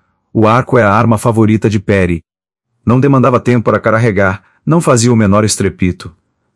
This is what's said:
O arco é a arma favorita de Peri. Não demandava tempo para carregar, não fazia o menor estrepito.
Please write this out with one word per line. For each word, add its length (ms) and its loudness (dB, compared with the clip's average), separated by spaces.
O 140 2
arco 300 0
é 60 2
a 80 0
arma 260 0
favorita 520 0
de 100 -2
Peri. 420 -2
Não 140 2
demandava 400 2
tempo 320 0
para 80 0
carregar, 640 -2
não 160 0
fazia 320 2
o 20 2
menor 300 2
estrepito. 680 -6